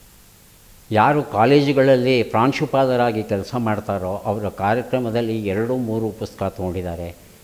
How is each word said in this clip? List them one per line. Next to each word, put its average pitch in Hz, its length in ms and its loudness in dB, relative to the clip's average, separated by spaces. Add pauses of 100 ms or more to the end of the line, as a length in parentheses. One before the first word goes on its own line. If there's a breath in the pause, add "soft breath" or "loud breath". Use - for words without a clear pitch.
(920)
ಯಾರು 131 320 4
ಕಾಲೇಜುಗಳಲ್ಲಿ 131 1000 4
ಪ್ರಾಂಶುಪಾಲರಾಗಿ 123 1000 0
ಕೆಲಸ 101 320 -4
ಮಾಡ್ತಾರೋ 101 680 -4
ಅವರ 104 240 -4
ಕಾರ್ಯಕ್ರಮದಲ್ಲಿ 113 1000 -2
ಎರಡು 110 300 -2
ಮೂರು 113 340 -4
ಪುಸ್ತಕ - 320 -10
ತೊಗೊಂಡಿದ್ದಾರೆ, 87 720 -6 (300 loud breath)